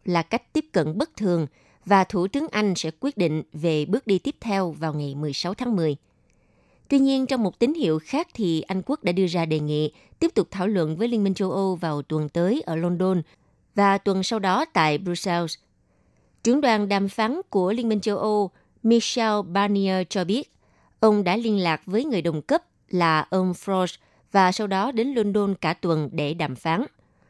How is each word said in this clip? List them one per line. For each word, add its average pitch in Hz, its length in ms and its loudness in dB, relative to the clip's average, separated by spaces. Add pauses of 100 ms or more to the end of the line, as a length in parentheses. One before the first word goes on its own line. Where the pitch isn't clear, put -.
là 175 180 0
cách - 300 -6
tiếp 311 200 -2
cận 160 260 0
bất - 180 -6
thường 175 300 0 (380)
và 190 200 4
Thủ 185 240 -2
tướng 285 200 -4
Anh 208 280 0
sẽ 160 140 -4 (100)
quyết 277 160 -4
định 156 260 0 (100)
về 156 320 0
bước 196 220 -2
đi 190 120 2
tiếp 269 220 -6
theo 196 300 -2
vào 151 240 -6
ngày 143 200 -6
mười 147 180 -4
sáu 175 220 -6
tháng 240 220 -2
mười. 156 200 0 (920)
Tuy 277 100 4
nhiên, 269 280 2
trong 254 160 0
một 185 160 -2
tín 269 160 2
hiệu 175 240 0
khác 294 360 -4
thì 165 260 0
Anh 190 260 -4
quốc 285 180 -4
đã 180 80 0
đưa 185 140 2
ra 165 200 -2
đề 156 140 0
nghị 151 320 -2 (260)
tiếp 330 160 2
tục - 160 0
thảo 196 180 -4
luận 165 280 0
với 226 120 -2
Liên 220 160 0
minh 190 100 2
châu 190 160 -2
Âu 190 240 -2
vào 156 280 -4
tuần 151 260 -4
tới 185 320 0
ở 165 160 -6
London 175 460 0 (520)
và 202 240 4
tuần 190 240 0
sau 220 160 -4
đó 196 260 0
tại 156 340 2
Brussels. 175 560 -4 (880)
Trưởng 247 180 4
đoàn 214 280 2
đàm 196 200 0
phán 233 320 -2 (100)
của 185 220 2
Liên 233 160 -2
minh 208 120 0
châu 208 180 -2
Âu 208 320 0 (320)
Michel 220 640 2
Barnier 190 600 0
cho 185 160 -2
biết, 220 280 -2 (480)
ông 208 240 4
đã 180 120 2
liên 226 220 0
lạc 165 280 0
với 214 180 0
người 233 180 -2
đồng 156 200 -2
cấp 320 200 0 (260)
là 165 420 2
ông 185 220 2
Frost 185 440 -2 (360)
và 190 200 4
sau 214 140 -4
đó 196 260 -2
đến 233 160 0
London 208 460 0
cả 160 200 -2
tuần 156 380 -2
để 151 220 -2
đàm 147 200 -4
phán. 165 300 -2 (460)